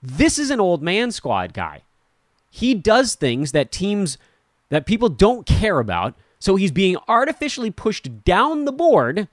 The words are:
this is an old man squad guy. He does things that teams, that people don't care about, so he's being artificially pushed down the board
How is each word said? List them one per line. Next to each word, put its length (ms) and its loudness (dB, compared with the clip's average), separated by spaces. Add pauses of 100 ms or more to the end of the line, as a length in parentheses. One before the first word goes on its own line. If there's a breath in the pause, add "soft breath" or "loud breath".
this 340 0
is 140 -4
an 80 -2
old 240 0
man 260 -2
squad 420 -4
guy. 300 -10 (720)
He 240 0
does 400 2
things 380 -2
that 180 0
teams, 480 -4 (500)
that 160 -2
people 240 2
don't 380 2
care 320 2
about, 340 -2 (240)
so 180 0
he's 140 2
being 260 0 (120)
artificially 640 -2
pushed 520 -6
down 420 2
the 60 -2
board 600 2